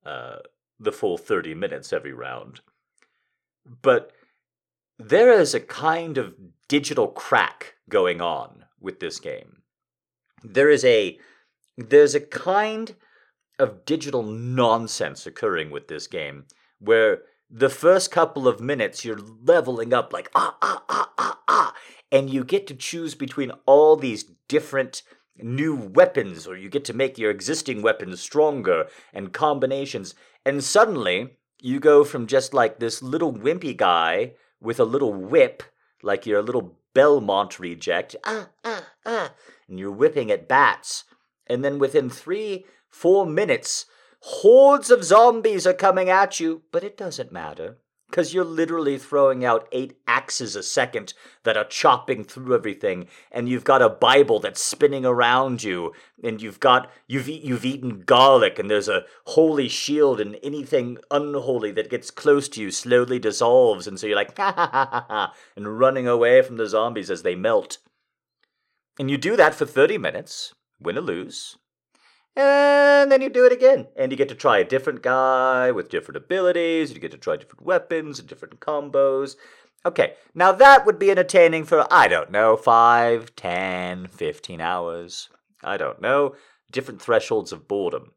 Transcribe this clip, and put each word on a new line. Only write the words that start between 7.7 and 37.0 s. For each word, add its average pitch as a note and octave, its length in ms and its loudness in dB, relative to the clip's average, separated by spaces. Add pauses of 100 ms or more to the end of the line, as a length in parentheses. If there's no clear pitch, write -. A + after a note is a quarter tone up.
going F2+ 320 0
on D#2+ 420 -8 (160)
with - 220 -14
this E2 180 -12
game. - 440 -16 (800)
There B2 260 2
is C#3 160 4
a, G#2+ 340 2 (580)
there's C#3+ 380 4
a D3 60 0
kind G#3+ 760 -4 (640)
of G#2+ 260 -4
digital C#3 380 -6
nonsense A2+ 1000 -2
occurring E2 460 -6
with C#2+ 160 -14
this D2+ 180 -14
game C#2+ 400 -14 (340)
where A2 440 2 (260)
the A#2+ 200 0
first F3 420 2
couple D#3+ 360 0
of A2+ 120 0
minutes A#2+ 440 -6
you're A2 160 -10 (240)
leveling B2+ 500 0
up A#2+ 200 -2
like, - 220 -12
"Ah, - 260 -2
ah, - 280 -6
ah, - 280 -4
ah, - 300 -6
ah," - 260 0 (380)
and C#3 180 0
you C3+ 140 -4
get G3 240 -4
to C#3+ 80 -16
choose D#3+ 400 -12
between C3+ 360 -8 (140)
all D3+ 300 6
these A#2+ 300 -8 (220)
different C3+ 540 -4 (360)
new C3+ 380 -6
weapons, G#2 680 0
or F#2 100 -14
you F#2+ 140 -18
get C#3 160 -6
to A#2+ 80 -10
make C3 240 -4
your G#2+ 140 -2
existing A2 500 -8
weapons G#2 380 -2
stronger B2 680 -2 (260)
and F#2+ 200 -14
combinations. C3+ 800 -6 (320)
And C#3 180 -4
suddenly, B2+ 720 0 (220)
you C3 200 -6
go D3 240 6
from C3 240 -6
just, C3 260 -2
like, A#2+ 260 0
this A#2 240 -6
little D3 300 -4
wimpy C3+ 420 -6
guy F2+ 580 0 (280)
with A2+ 180 -8
a A#2+ 60 4
little A#2+ 280 -4
whip, A2+ 500 0 (380)
like G2 240 -4
you're G#2 140 0
a A2 100 -6
little A2 280 -6 (160)
Belmont G#2 640 2